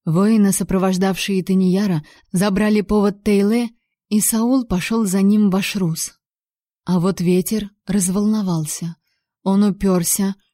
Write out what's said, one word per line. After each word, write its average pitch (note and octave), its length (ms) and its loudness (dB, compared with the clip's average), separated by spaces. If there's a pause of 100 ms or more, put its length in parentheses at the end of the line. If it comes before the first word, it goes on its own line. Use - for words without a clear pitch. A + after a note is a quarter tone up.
Воины, G3 480 2
сопровождавшие F#3+ 920 0
Таньяра, F#3 640 0 (260)
забрали G#3 520 0
повод G#3 420 0
Тейле — G#3+ 460 2 (400)
и G#3 100 2
Саул A#3 440 0
пошел A3 420 -2
за F#3+ 160 0
ним G#3 280 4
в F3+ 60 0
Ашрус. F#3 560 -4 (720)
А F3+ 160 0
вот F#3 200 -2
ветер F#3 500 -2 (160)
разволновался. F#3 1080 -2 (460)
Он G3 220 2
уперся, G3 720 0 (180)